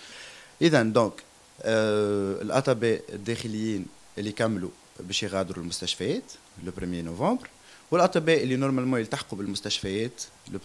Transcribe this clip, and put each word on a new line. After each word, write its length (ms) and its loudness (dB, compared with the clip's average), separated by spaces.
إذا 200 6
دونك، 300 4
آه، 800 2
الأطباء 600 2
الداخليين 720 -4
اللي 140 -4
كملوا 380 0
باش 220 -4
يغادروا 400 -2
المستشفيات 680 -4
لو 120 -8
بريميي 260 -4
novembre، 460 -2
والأطباء 520 4
اللي 140 0
نورمالمون 440 2
يلتحقوا 380 -6
بالمستشفيات 840 -4
لو 120 -6